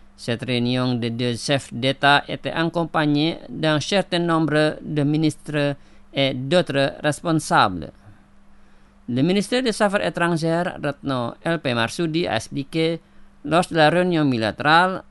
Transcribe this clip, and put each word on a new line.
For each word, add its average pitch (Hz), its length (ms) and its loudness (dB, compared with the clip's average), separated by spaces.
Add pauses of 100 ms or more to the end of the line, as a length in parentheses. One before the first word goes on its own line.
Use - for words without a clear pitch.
(220)
Cette 117 220 -4
réunion 123 520 0
de 117 120 -2
deux 120 300 -2
chefs - 360 -4
d'État 135 540 2
était - 240 -6
accompagnée 160 840 0 (100)
d'un 156 320 0
certain 185 400 0
nombre 156 640 2
de 151 220 -2
ministres 147 720 0 (360)
et 135 200 0
d'autres 139 680 0
responsables. 147 920 0 (1120)
Le 123 140 -2
ministère 202 420 2
des 226 180 -2
Affaires 202 240 2
étrangères, 165 800 0
Retno 131 580 -4
L 165 180 -2
P 135 140 -4
Marsudi, 156 540 -2
a 101 80 -2
expliqué, 160 640 -4 (460)
lors 165 260 2
de 165 60 0
la 151 120 6
réunion 170 360 2
bilatérale, 143 840 2